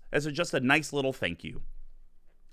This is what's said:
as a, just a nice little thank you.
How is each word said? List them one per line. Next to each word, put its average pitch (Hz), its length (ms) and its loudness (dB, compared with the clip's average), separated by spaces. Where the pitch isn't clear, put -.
as 147 140 2
a, 151 80 -2
just 165 200 0
a 151 60 4
nice 143 320 4
little 135 220 2
thank 85 320 -2
you. - 160 -6